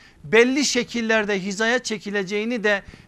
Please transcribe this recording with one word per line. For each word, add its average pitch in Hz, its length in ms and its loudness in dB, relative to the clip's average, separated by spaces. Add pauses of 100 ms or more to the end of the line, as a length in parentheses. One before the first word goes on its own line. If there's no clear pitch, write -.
(220)
belli 247 420 4
şekillerde 220 760 0
hizaya 220 440 -2
çekileceğini 208 800 -4
de 202 200 0 (240)